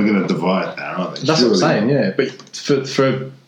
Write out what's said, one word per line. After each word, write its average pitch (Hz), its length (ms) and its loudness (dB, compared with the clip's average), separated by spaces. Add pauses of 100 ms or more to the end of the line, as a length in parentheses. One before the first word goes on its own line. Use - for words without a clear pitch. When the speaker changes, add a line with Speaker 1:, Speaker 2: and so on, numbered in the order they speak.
Speaker 1:
gonna 98 240 2
divide 92 480 -2
that, 73 220 -8
are 90 160 -6
they? - 80 -10
Speaker 2:
That's 127 60 0
what - 20 2
I'm 156 100 2
Speaker 1:
Surely. 110 180 4
Speaker 2:
saying, 110 320 2
yeah. 123 260 2
But - 140 0 (260)
for, 135 280 0
for, - 460 0 (180)